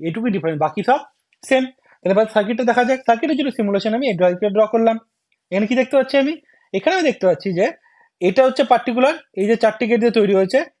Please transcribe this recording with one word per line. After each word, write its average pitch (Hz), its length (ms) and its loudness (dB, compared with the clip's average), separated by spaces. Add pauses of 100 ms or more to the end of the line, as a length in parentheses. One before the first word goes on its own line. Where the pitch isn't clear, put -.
এটুকুই 226 300 -4
ডিফারেন্স, 160 280 -4
বাকি 180 240 -6
সব 269 120 2 (480)
সেম। 262 160 2 (340)
তাহলে 185 160 -2
এবার 214 200 2
সার্কিটটা 220 360 -2
দেখা 247 180 2
যাক। 262 100 0 (100)
সার্কিটের 247 300 0
জন্য 285 200 -2
সিমুলেশন 202 400 -2
আমি 277 120 -2
এই 190 80 -4
ড্রয়িংটা 180 380 0
ড্র 220 60 4 (120)
করলাম। 226 220 2 (540)
এখানে 202 200 -2
কি 254 100 0
দেখতে 254 180 -4
পাচ্ছি 269 240 -2
আমি? 285 100 -2 (440)
এখানে 311 200 0
আমি 359 140 -2
দেখতে - 180 -6
পাচ্ছি 175 200 -2 (100)
যে 202 80 2 (600)
এটা 196 180 2
হচ্ছে 262 160 0 (100)
পার্টিকুলার, 247 420 2 (260)
এই 202 100 0
যে 226 120 4
চারটে 220 260 0
গেট 233 140 2
দিয়ে 233 160 2
তৈরি 202 200 2
হয়েছে, 190 200 0 (220)